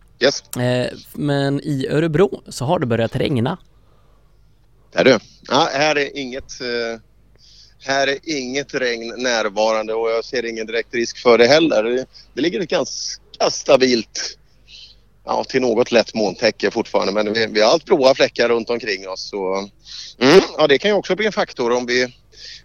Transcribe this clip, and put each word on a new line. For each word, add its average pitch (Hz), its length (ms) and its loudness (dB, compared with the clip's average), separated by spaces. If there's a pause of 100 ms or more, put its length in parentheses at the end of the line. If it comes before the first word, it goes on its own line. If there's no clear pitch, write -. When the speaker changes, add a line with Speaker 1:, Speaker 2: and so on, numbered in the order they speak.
(200)
Speaker 1:
Yes. 139 240 0 (140)
Speaker 2:
Eh, 123 360 0 (200)
men 139 500 -2
i 135 260 -4
Örebro 160 600 0
så - 160 -8
har 175 140 0
det 143 60 -2
börjat 113 300 -2
regna. 135 420 -2 (1400)
Speaker 1:
Är - 100 2
det? 123 160 6 (300)
Ja, 143 240 2
här 147 240 0
är 143 200 -4
inget, 135 440 -12
eh, 117 380 -6 (840)
här 135 220 0
är 139 160 -2
inget 135 500 -8
regn 117 440 -4
närvarande 110 760 -2
och 113 180 -2
jag 113 140 -2
ser 120 200 -6
ingen 113 220 -8
direkt 113 260 -6
risk 117 240 -4
för 120 200 4
det 117 100 8
heller. 143 360 4
Det, 123 220 -2 (280)
det 123 80 -6
ligger 180 180 -2
ett 175 100 -6
ganska - 840 -4
stabilt, 127 840 0 (880)
ja, 117 180 -2
till 131 180 0
något 117 300 2
lätt 113 240 4
molntäcke - 560 0
fortfarande, 98 420 -2
men 104 200 0
vi, 113 120 0
vi 107 160 0
har 107 100 6
allt 160 140 0
blåa 135 300 4
fläckar 120 340 0
runt 117 200 0
omkring 107 400 -4
oss, - 200 -12
så, 95 260 -4 (640)
mm, 143 220 8 (160)
ja, 151 100 2
det 143 100 4
kan 202 140 0
ju 202 60 2
också 175 180 -2
bli 214 100 -2
en 208 60 -2
faktor 135 400 -2
om 123 140 0
vi 123 300 -2 (500)